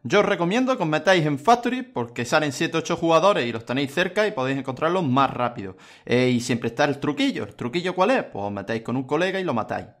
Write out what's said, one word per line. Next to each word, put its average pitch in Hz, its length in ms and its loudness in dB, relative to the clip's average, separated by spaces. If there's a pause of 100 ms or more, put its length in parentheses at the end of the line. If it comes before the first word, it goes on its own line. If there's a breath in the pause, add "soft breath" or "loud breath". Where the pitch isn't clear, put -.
Yo 156 160 4
os 190 60 6
recomiendo 202 520 2
que - 60 -2
os 160 40 0
metáis 156 380 4
en 143 120 0
Factory 240 440 2
porque - 420 -6
salen 151 300 0
siete, 165 240 -2
ocho 160 180 -2
jugadores 165 500 4
y 120 60 -4
los 110 140 -8
tenéis 131 280 -4
cerca 185 320 0
y 202 60 -2
podéis 135 280 -4
encontrarlos 151 440 -2
más 131 280 4
rápido. 117 440 -6 (300 loud breath)
Eh, 127 240 2
y 120 100 2
siempre 120 300 -2
está 147 160 2
el 139 140 -2
truquillo. 160 440 -2
¿El 101 120 -12
truquillo 170 380 -4
cuál 185 180 2
es? 247 120 2
Pues - 220 -8
os 101 60 -4
metéis 101 320 -6
con 117 120 -4
un 135 80 -2
colega 175 360 -2
y 185 40 -4
lo 156 100 -2
matáis. 101 340 -6 (120)